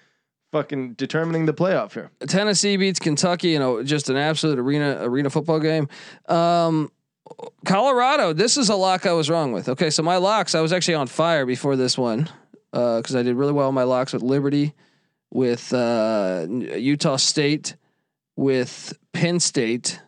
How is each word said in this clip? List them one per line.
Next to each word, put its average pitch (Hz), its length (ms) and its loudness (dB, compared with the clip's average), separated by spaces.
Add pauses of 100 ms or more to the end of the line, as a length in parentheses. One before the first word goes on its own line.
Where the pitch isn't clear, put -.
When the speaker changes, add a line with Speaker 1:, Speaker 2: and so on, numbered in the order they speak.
(520)
Speaker 1:
fucking 135 420 -4
determining 160 520 -2
the 151 80 2
playoff 156 380 0
here. 104 180 -12 (100)
Speaker 2:
Tennessee 196 560 0
beats 185 240 0
Kentucky 170 560 0
in 139 60 2
a, 123 220 0
just 143 260 -2
an 131 60 0
absolute 151 420 0
arena, 143 440 0
arena 131 260 0
football 156 320 0
game. 156 280 0 (400)
Um, 170 600 2 (760)
Colorado, 247 680 4
this 202 240 2
is 247 120 2
a 214 80 2
lock 185 280 2
I 180 80 2
was 160 160 2
wrong 160 240 0
with. 95 160 -4
Okay, 156 220 0
so 156 120 0
my 175 140 2
locks, 190 380 2
I 160 60 2
was 160 120 0
actually 175 220 0
on 139 140 -2
fire 160 360 2
before 131 300 -2
this 127 240 0
one, 123 300 -2 (440)
uh, 120 300 0
'cause 131 140 -4
I 123 80 2
did 123 100 0
really 143 180 0
well 139 160 2
in 135 60 -2
my 131 80 2
locks 127 300 0
with 123 100 -4
Liberty, 143 520 0 (580)
with, 120 420 -2
uh, 110 720 0
Utah 127 680 -2
State, 147 580 -2 (600)
with 131 600 -2 (160)
Penn 175 280 0
State. 120 680 -2